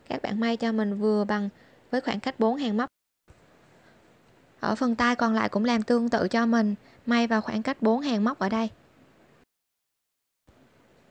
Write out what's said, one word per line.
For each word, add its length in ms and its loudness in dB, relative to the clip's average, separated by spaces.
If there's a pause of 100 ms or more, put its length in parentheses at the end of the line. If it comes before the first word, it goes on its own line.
Các 140 -6
bạn 180 -4
may 160 0
cho 160 -2
mình 280 -2
vừa 240 2
bằng 240 -2 (420)
với 100 0
khoảng 200 -2
cách 200 -4
bốn 160 2
hàng 200 -2
móc. 120 0 (1700)
Ở 140 0
phần 200 0
tai 220 2
còn 180 0
lại 140 0
cũng 160 -2
làm 180 0
tương 260 0
tự 200 0
cho 180 0
mình, 280 2 (320)
may 200 2
vào 140 0
khoảng 220 -4
cách 200 -4
bốn 180 4
hàng 240 0
móc 140 -2
ở 100 0
đây. 220 -2 (2500)